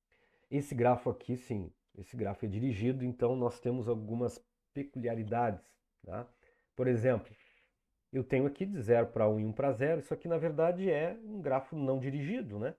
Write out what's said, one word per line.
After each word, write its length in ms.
Esse 240
grafo 340
aqui, 280
sim, 360
esse 200
grafo 280
é 40
dirigido, 560
então 320
nós 240
temos 280
algumas 560
peculiaridades, 920
tá? 240
Por 140
exemplo, 440
eu 120
tenho 220
aqui 200
de 140
zero 260
pra 220
um 100
e 60
um 80
pra 180
zero, 300
isso 120
aqui 140
na 120
verdade 520
é 320
um 180
grafo 360
não 240
dirigido, 580
né? 200